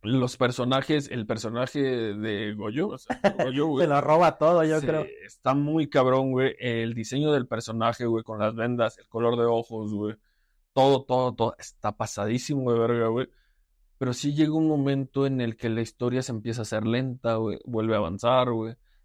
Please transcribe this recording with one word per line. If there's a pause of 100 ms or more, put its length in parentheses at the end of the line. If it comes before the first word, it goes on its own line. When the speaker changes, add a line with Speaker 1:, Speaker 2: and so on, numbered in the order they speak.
Speaker 1:
Los
personajes,
el
personaje
de
Goyo,
o
sea,
Speaker 2:
<laughs>
Speaker 1:
Goyo,
güey,
Speaker 2:
Se
lo
roba
todo,
yo
Speaker 1:
se,
Speaker 2:
creo. (200)
Speaker 1:
está
muy
cabrón,
güey.
El
diseño
del
personaje,
güey,
con
las
vendas,
el
color
de
ojos,
güey. (580)
Todo,
todo,
todo.
Está
pasadísimo
de
verga,
güey. (680)
Pero
sí
llega
un
momento
en
el
que
la
historia
se
empieza
a
hacer
lenta,
güey.
Vuelve
a
avanzar,
güey. (300)